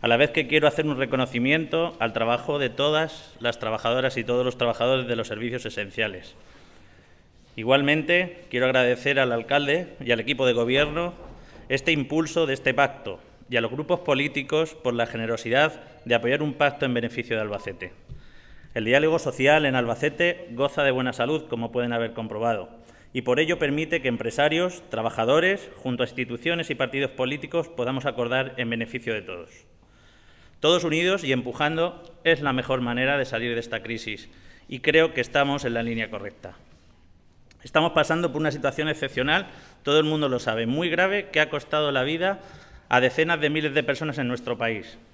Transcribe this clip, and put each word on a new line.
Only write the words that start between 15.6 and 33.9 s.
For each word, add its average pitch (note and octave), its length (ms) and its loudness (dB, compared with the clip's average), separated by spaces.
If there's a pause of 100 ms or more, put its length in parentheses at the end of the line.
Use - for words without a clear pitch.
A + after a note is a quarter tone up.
de A#2 80 2
apoyar B2 300 2
un D3 100 -2
pacto C#3+ 320 2
en B2+ 80 0
beneficio A#2 420 -4
de A2 60 -2
Albacete. G2 520 -8 (840)
El A2 100 -2
diálogo D3+ 320 4
social D3 480 4
en C3+ 80 2
Albacete D3 760 0
goza C#3 320 0
de C#3 80 4
buena B2+ 200 0
salud, C#3+ 380 -2
como A#2 220 -4
pueden A#2+ 200 -2
haber A#2 220 -2
comprobado, A2 560 -4 (440)
y B2 100 -4
por B2+ 160 2
ello D#3+ 180 2
permite D3+ 460 -2
que C3+ 60 0
empresarios, D3+ 840 0
trabajadores, B2 800 2 (100)
junto B2+ 220 -2
a - 20 2
instituciones B2 640 -4
y C#3+ 60 -2
partidos C3 340 -2
políticos, C#3 580 -4
podamos B2+ 380 -4
acordar B2+ 520 -2
en A#2 120 -2
beneficio A#2 460 -4
de G2+ 80 -8
todos. F2 260 -14 (1120)
Todos E3+ 240 4
unidos F3 400 0
y C3+ 100 0
empujando D3+ 680 -2 (200)
es E3 180 4
la C#3 120 0
mejor B2+ 280 0
manera B2+ 360 0
de C3 80 0
salir A#2+ 300 -4
de A#2 40 -2
esta A2+ 220 -6
crisis, A2 480 -8 (380)